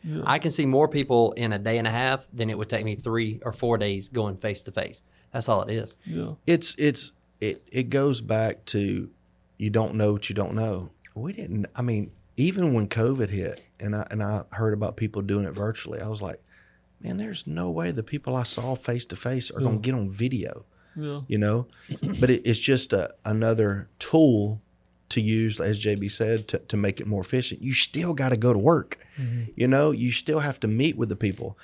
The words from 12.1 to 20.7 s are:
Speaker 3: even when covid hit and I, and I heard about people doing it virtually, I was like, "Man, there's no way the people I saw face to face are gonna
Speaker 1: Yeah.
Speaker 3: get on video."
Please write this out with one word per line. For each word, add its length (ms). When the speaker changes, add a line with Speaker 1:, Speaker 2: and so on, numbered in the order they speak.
Speaker 3:
even 340
when 160
covid 400
hit 320
and 140
I, 160
and 120
I 300
heard 200
about 240
people 260
doing 220
it 80
virtually, 480
I 80
was 140
like, 180
"Man, 160
there's 300
no 240
way 200
the 140
people 320
I 80
saw 320
face 300
to 100
face 340
are 100
gonna 140
Speaker 1:
Yeah. 80
Speaker 3:
get 120
on 160
video." 540